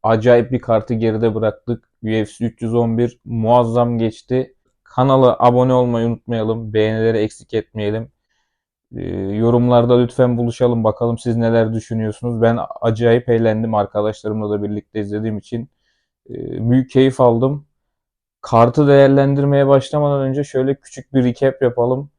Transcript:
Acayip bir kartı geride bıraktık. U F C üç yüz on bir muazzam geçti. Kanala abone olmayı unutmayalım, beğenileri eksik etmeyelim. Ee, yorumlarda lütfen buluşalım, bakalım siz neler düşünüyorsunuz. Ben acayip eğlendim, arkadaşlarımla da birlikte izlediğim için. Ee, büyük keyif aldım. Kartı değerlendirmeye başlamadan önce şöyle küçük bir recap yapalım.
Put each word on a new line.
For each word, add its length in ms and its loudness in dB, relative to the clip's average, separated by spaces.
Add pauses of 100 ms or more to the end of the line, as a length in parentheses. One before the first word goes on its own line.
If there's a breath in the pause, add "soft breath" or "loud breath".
Acayip 500 2
bir 80 -2
kartı 340 -2
geride 400 0
bıraktık. 540 -6 (140)
U 40 -8
F 200 -2
C 180 -10
üç 180 -6
yüz 120 -4
on 240 0
bir 260 -2
muazzam 760 0
geçti. 560 -4 (300)
Kanala 540 2
abone 340 2
olmayı 340 0
unutmayalım, 680 -6
beğenileri 460 0
eksik 360 -6
etmeyelim. 580 -6 (840)
Ee, 60 -10 (140)
yorumlarda 800 2
lütfen 400 0
buluşalım, 460 -2
bakalım 340 -2
siz 180 -4
neler 360 0
düşünüyorsunuz. 720 -6
Ben 160 2 (220)
acayip 480 0
eğlendim, 460 0
arkadaşlarımla 760 -4
da 120 -2
birlikte 380 -8
izlediğim 380 -6
için. 320 -10 (600)
Ee, 400 -6
büyük 200 2
keyif 300 2
aldım. 460 2 (760)
Kartı 480 2
değerlendirmeye 760 4
başlamadan 540 0
önce 240 -4
şöyle 300 -2
küçük 400 -16
bir 100 2
recap 380 0
yapalım. 560 -2